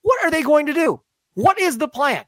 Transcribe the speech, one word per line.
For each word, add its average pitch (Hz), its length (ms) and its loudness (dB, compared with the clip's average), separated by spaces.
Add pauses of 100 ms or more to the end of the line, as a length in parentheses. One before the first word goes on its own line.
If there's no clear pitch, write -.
What 466 200 0
are 330 80 0
they 320 100 -2
going 294 260 2
to 302 60 -4
do? 302 280 -2 (320)
What 381 260 2
is 320 200 0
the 302 100 -2
plan? 247 380 -2